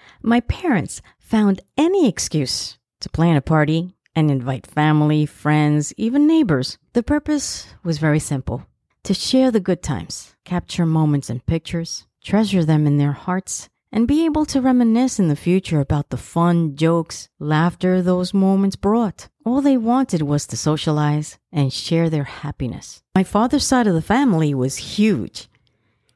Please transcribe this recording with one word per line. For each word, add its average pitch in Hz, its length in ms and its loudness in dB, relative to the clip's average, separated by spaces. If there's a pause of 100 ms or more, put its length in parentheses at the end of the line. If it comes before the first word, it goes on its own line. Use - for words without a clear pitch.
(220)
My 233 180 2
parents - 600 -4 (160)
found 208 420 0 (160)
any 339 320 4
excuse - 680 -4 (220)
to - 100 -14
plan 165 260 2
a 135 60 2
party 160 520 0 (220)
and 156 140 4
invite 131 360 -4
family, 151 600 2
friends, 147 720 0
even 269 280 0
neighbors. 226 520 0 (160)
The 240 80 0
purpose - 640 -4 (180)
was 160 140 -4
very 151 220 2
simple: - 460 -6 (380)
to 196 100 -2
share 262 360 2
the 220 100 2
good 180 220 -2
times, - 520 -10 (100)
capture 175 420 -4
moments 156 440 0
and 123 160 -8
pictures, - 600 -6 (160)
treasure 196 420 0
them 151 220 2
in 143 120 2
their 143 140 2
hearts, - 560 -8 (220)
and 226 180 0
be 302 160 2
able 311 200 0
to 277 160 -2
reminisce 247 580 2
in 185 100 2
the 147 80 2
future 170 440 0
about 143 300 -2
the 131 60 -6
fun, 170 600 0
jokes, 160 520 -2 (100)
laughter 170 640 0
those 180 320 0
moments 196 420 2
brought. 214 520 -2 (180)
All 254 160 0
they 269 140 4
wanted 233 460 0
was 147 260 -2
to - 80 -8
socialize 151 840 -2 (140)
and 139 200 0
share 165 380 -2
their 151 140 -2
happiness. - 800 -12 (120)
My 190 80 4
father's 233 440 0
side 247 200 2
of 185 80 2
the 160 80 0
family 185 500 2
was 135 460 -4
huge. 202 500 -2 (680)